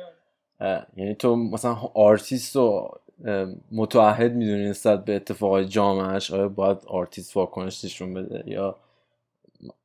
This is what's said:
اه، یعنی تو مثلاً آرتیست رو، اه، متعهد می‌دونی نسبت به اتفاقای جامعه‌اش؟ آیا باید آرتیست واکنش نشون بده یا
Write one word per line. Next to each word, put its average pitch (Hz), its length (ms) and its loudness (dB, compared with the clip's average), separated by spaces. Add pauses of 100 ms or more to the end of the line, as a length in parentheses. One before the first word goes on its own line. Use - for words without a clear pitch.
(600)
اه، 95 260 -4 (120)
یعنی 101 180 -6
تو 120 200 2
مثلاً 117 420 -2 (160)
آرتیست 107 600 4
رو، 110 360 2 (340)
اه، 98 220 -2 (240)
متعهد 110 640 4
می‌دونی 104 360 0
نسبت 101 360 0
به 104 100 -2
اتفاقای 98 500 0
جامعه‌اش؟ 98 640 0
آیا 98 180 0
باید 98 280 2 (100)
آرتیست 92 500 -6
واکنش 92 480 -4
نشون 92 280 -10
بده - 320 -10
یا 98 300 -6 (1080)